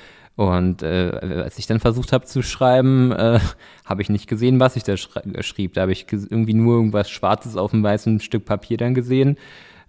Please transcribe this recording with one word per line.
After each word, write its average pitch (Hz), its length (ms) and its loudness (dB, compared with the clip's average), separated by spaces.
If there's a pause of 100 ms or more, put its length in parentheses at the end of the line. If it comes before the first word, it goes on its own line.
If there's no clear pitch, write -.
(380)
Und, 90 460 0
äh, 87 600 -2
als - 160 -10
ich - 80 -12
dann 113 140 0
versucht 120 320 0
hab 127 140 0
zu 127 160 -2
schreiben, 127 680 4
äh, 113 300 2 (220)
<laughs> - 220 -20
hab 98 140 -4
ich 104 80 -4
nicht 104 200 -2
gesehen, 123 340 2
was 127 160 4
ich 113 60 -6
da 101 120 -2
schra-, - 480 -8
schrieb. - 300 -6
Da 95 80 -2
hab 95 80 2
ich - 160 -4
ges-, 101 240 -6
irgendwie 113 240 0
nur 117 240 4
irgendwas 107 320 0
Schwarzes 107 480 -4
auf 95 160 -2
einem 110 100 2
weißen 104 380 0
Stück - 240 -6
Papier 107 320 -4
dann 120 160 -2
gesehen. 131 420 2 (540)